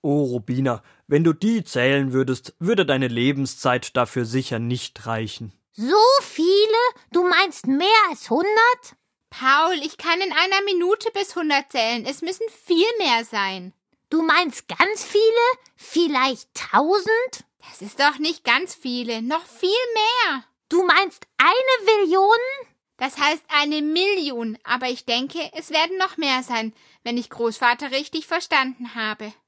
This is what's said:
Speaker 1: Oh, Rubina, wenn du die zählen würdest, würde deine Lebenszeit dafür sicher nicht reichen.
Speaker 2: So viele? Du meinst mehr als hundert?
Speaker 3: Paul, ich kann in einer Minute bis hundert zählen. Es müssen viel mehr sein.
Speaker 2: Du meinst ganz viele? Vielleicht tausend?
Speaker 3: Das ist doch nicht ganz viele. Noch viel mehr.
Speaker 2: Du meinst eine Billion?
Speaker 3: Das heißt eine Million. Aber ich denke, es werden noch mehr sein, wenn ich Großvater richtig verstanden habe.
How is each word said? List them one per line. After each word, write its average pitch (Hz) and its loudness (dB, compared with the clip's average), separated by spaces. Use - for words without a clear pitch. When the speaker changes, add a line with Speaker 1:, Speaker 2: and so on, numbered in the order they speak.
Speaker 1:
Oh, 147 2
Rubina, 123 -2
wenn 151 2
du 165 4
die 208 0
zählen 135 0
würdest, 131 -2
würde 196 2
deine 131 0
Lebenszeit 127 -2
dafür 123 -2
sicher 120 -4
nicht 120 -6
reichen. 113 -8
Speaker 2:
So 254 0
viele? 403 2
Du 349 2
meinst 359 0
mehr 285 2
als - -10
hundert? 427 0
Speaker 3:
Paul, 294 2
ich 311 -8
kann 339 -2
in 381 -2
einer 370 2
Minute 403 0
bis 403 -4
hundert 294 0
zählen. 233 -2
Es 269 -6
müssen 370 -6
viel 359 2
mehr 240 0
sein. 190 -6
Speaker 2:
Du 320 0
meinst 320 0
ganz 392 0
viele? 415 2
Vielleicht 269 -2
tausend? 403 0
Speaker 3:
Das - -16
ist 208 -14
doch 277 2
nicht 311 -4
ganz 269 0
viele. 240 -6
Noch 302 -4
viel - -4
mehr. 427 0
Speaker 2:
Du 359 2
meinst 349 0
eine 466 4
Billion? 403 6
Speaker 3:
Das 262 -4
heißt 302 0
eine 294 0
Million. 302 -2
Aber 254 -4
ich 247 -6
denke, 262 -4
es 320 -12
werden 339 0
noch 370 -4
mehr 269 -2
sein, 226 -6
wenn 240 -4
ich 240 -6
Großvater 240 -2
richtig 294 -6
verstanden 262 -4
habe. 214 -8